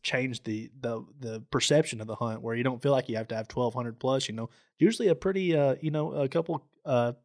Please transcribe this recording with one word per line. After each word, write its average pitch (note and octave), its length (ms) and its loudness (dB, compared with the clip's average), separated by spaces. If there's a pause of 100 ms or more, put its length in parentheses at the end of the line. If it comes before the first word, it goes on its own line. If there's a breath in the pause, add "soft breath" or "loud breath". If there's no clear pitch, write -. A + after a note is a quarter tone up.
changed B2+ 420 -2
the, A2 240 -6 (100)
the, A#2 240 -4 (160)
the A2+ 200 -8 (100)
perception C#3+ 520 2
of G#2+ 60 -8
the A2 80 -6
hunt, A2+ 280 -4
where A2+ 100 -4
you A#2+ 100 0
don't B2+ 200 -2
feel C#3+ 80 4
like C3 180 2
you A2 80 -4
have A2 120 -6
to A2+ 60 -6
have A2 120 -6
twelve B2 260 -2
hundred A#2+ 260 -6
plus. C3 280 0
You A2 80 -8
know, A2+ 140 -8 (280 soft breath)
usually G#3+ 300 4
a E3 80 6
pretty, F#3 420 2
uh, C#3 240 4
you D#3 80 -2
know, D3+ 240 -2
a C#3+ 160 0
couple, C#3 380 -2 (180)
uh, B2 280 2 (120)